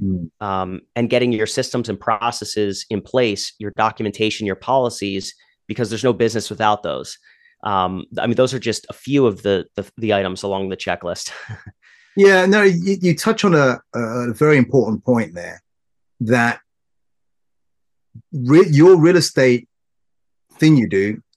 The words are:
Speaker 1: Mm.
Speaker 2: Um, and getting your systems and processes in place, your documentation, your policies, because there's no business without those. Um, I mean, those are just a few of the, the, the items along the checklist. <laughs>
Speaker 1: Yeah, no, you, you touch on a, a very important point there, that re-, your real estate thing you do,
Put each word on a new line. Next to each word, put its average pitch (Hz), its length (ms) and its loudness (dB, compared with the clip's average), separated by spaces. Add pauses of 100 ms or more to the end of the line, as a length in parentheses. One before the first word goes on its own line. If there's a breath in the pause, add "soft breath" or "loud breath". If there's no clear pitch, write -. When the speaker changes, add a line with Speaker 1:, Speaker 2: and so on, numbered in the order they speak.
Speaker 1:
Mm. 90 280 -6 (120)
Speaker 2:
Um, 95 400 -6 (140)
and 120 120 -2
getting 123 240 0
your 107 140 -2
systems 123 420 -6
and 98 100 -8
processes 107 920 -4
in 104 100 -4
place, 117 580 -2
your 104 180 -10
documentation, 107 720 -4
your 95 100 -4
policies, 110 800 -4 (320)
because 110 220 -4
there's 110 160 -6
no 123 80 4
business 107 380 -2
without 107 320 0
those. 69 340 -8 (460 soft breath)
Um, 92 420 -2 (140)
I - 80 -4
mean, 117 100 0
those 123 160 0
are 131 60 -8
just 110 320 -6
a - 20 -14
few 135 340 0
of 95 160 -2
the, 95 240 -2 (100)
the, 98 200 -10
the 110 160 -4
items 95 300 -4
along 98 260 -6
the 92 80 -8
checklist. 87 560 -8 (160)
<laughs> 107 240 -18 (440 soft breath)
Speaker 1:
Yeah, 196 300 6
no, 208 160 4
you, 190 400 2
you 175 140 2
touch 220 280 -2
on 165 120 4
a, 131 240 2 (120)
a 120 400 -6
very 151 240 4
important 113 480 2
point 110 300 -2
there, 87 260 -14 (600)
that 117 400 0 (1700)
re-, 151 360 4
your 160 280 8
real 170 200 4
estate 127 520 2 (840)
thing 156 240 4
you 110 120 2
do, 101 320 -2 (160)